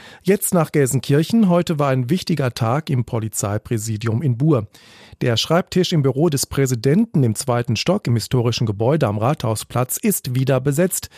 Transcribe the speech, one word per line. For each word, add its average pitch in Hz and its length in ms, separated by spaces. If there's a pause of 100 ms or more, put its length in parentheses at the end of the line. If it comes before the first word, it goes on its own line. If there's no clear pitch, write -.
(240)
Jetzt 190 300
nach 160 160
Gelsenkirchen. 147 760
Heute 175 320
war 143 80
ein 131 200
wichtiger 143 460
Tag 120 360
im 123 140
Polizeipräsidium 110 1200
in 123 160
Buhr. 131 300 (520)
Der 120 160
Schreibtisch 175 560
im 160 100
Büro 135 260
des 143 180
Präsidenten 139 760
im 113 140
zweiten 120 400
Stock 185 300
im 123 80
historischen 120 520
Gebäude 113 400
am 104 120
Rathausplatz 117 800
ist 185 380
wieder 131 260
besetzt. 147 580